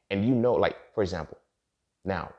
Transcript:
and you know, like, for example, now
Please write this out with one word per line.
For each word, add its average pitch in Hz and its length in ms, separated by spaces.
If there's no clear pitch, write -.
and 98 160
you 127 100
know, 123 180
like, - 240
for 113 80
example, 87 360
now 90 360